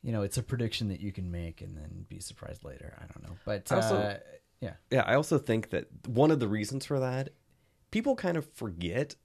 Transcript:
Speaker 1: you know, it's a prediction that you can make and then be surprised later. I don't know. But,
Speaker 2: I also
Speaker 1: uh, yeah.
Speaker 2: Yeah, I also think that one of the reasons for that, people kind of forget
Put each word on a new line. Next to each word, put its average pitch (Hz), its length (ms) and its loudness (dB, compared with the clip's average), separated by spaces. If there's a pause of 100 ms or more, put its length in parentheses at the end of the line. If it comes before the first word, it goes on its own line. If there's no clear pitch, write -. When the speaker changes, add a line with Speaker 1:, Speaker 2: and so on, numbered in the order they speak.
Speaker 1:
you 123 100 -4
know, 107 120 2
it's 101 140 -2
a 120 60 -2
prediction 113 460 -2
that 95 100 -4
you 98 140 -4
can 90 180 -4
make 85 300 -6
and 92 160 -10
then 87 320 -12
be - 100 -12
surprised - 460 -14
later. - 340 -14
I - 60 -14
don't - 180 -16
know. 87 220 -12
But, 104 260 -2
Speaker 2:
I 131 40 4
also 110 200 4
Speaker 1:
uh, 104 220 2 (420)
yeah. - 140 -6 (180)
Speaker 2:
Yeah, 131 120 6
I 110 120 4
also 151 220 4
think 113 320 2
that - 160 -2 (220)
one 131 220 8
of 156 120 6
the 110 80 2
reasons 110 360 -2
for 139 140 0
that, 131 300 -2 (640)
people 220 240 2
kind 175 200 0
of 156 180 0
forget 95 720 -4